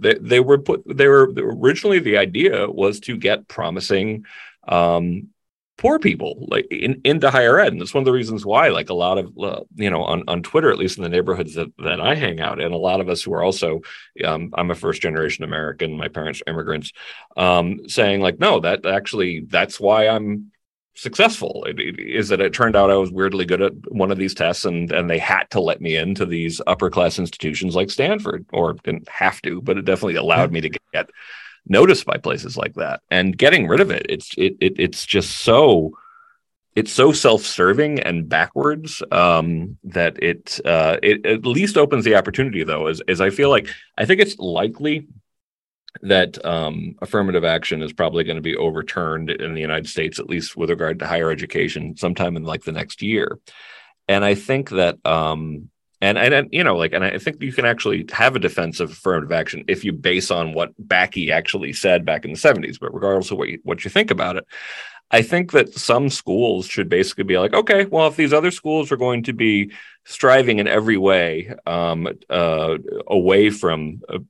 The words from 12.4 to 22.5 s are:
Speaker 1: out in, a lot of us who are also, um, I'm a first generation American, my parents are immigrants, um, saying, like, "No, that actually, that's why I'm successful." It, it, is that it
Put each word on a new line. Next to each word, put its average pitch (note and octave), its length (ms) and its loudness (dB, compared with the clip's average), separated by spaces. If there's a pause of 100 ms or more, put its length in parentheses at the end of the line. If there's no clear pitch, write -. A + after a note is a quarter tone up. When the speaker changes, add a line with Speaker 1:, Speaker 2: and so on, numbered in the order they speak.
Speaker 1:
out D2+ 200 -6
in, E2+ 120 -4
a E2+ 60 -4
lot F#2 220 0
of F2+ 100 -4
us E2+ 120 -4
who E2 120 -6
are E2 100 -2
also, E2 380 -2 (440)
um, E2 300 -4
I'm F2 160 -2
a E2+ 40 -2
first - 280 -4
generation D#2+ 400 -4
American, D#2 520 -6
my D#2 120 -8
parents D#2 340 -8
are - 100 -8
immigrants, D#2+ 400 -6 (460)
um, F2+ 500 2
saying, G2+ 340 2
like, F2+ 180 0
"No, E3+ 200 4
that F2+ 280 -2
actually, F#2+ 540 -2
that's F2+ 380 -2
why G#2+ 280 4
I'm G#2 440 -2 (440)
successful." - 720 -2
It, - 120 -8
it, - 200 2
is F#2+ 300 -4
that F#2+ 100 2
it F#2+ 140 2